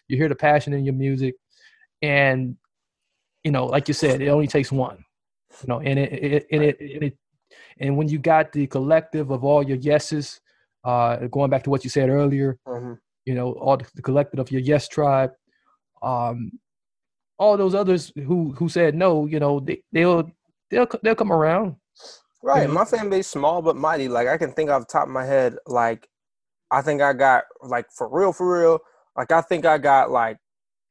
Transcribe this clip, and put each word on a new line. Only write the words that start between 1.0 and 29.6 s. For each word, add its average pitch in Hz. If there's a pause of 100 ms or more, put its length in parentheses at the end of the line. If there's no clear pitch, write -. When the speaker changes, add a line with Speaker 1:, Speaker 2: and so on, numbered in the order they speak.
Speaker 1:
and, 135 (880)
you 156
know, 131
like 139
you 151
said, 135
it 139
only 147
takes 139
one, 127 (600)
you 131
know, 120
and 135
it, 139
it, 143
and 151
it, 147
and 147
it, 135 (600)
and 139
when 151
you 151
got 156
the 143
collective 151
of 127
all 143
your 135
yeses, 147 (440)
uh, 120 (120)
going 139
back 131
to 139
what 139
you 127
said 135
earlier, 139 (100)
Speaker 2:
Mm-hmm. 123 (320)
Speaker 1:
you 131
know, 123
all 135
the, 123 (100)
the -
collective 139
of 131
your 131
yes 139
tribe, 135 (720)
um, 120 (840)
all 208
those 190
others 185
who, 151
who 165
said 165
no, 160
you 151
know, 143
they, 139 (100)
they'll, 165 (400)
they'll, 240 (160)
they'll 220
come 202
around. 165 (680)
Speaker 2:
Right. 262
Speaker 1:
You 147
know? 147
Speaker 2:
My 185
fan 220
base 190
small 160
but 165
mighty. 147
Like, 120
I 156
can 156
think 156
off 135
the -
top 143
of 131
my 131
head, 131 (100)
like, 117 (600)
I 131
think 147
I 143
got, 127 (180)
like, 123 (100)
for 120
real, 175
for 180
real, 165 (380)
like, 127
I 165
think 165